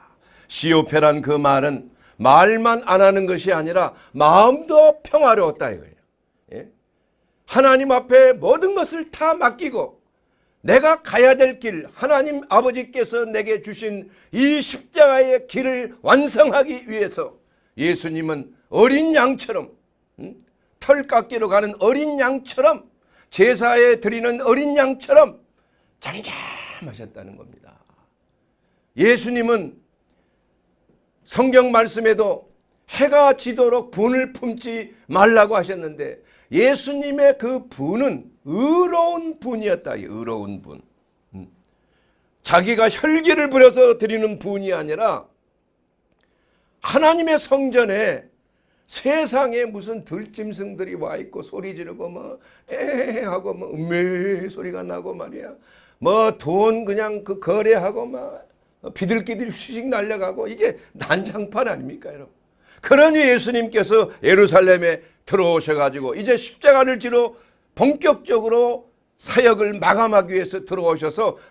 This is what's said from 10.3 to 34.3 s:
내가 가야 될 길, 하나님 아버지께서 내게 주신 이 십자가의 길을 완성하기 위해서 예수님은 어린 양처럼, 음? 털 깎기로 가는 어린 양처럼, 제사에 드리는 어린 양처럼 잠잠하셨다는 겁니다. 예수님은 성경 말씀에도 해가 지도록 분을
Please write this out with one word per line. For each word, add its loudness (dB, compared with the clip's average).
내가 2
가야 4
될 2
길, -10
하나님 -2
아버지께서 -2
내게 -6
주신 -12
이 0
십자가의 2
길을 -6
완성하기 2
위해서 -8
예수님은 -6
어린 2
양처럼, -2
음? -16
털 0
깎기로 -2
가는 0
어린 0
양처럼, -2
제사에 2
드리는 -4
어린 0
양처럼 2
잠잠하셨다는 -16
겁니다. -20
예수님은 0
성경 2
말씀에도 0
해가 4
지도록 -2
분을 -2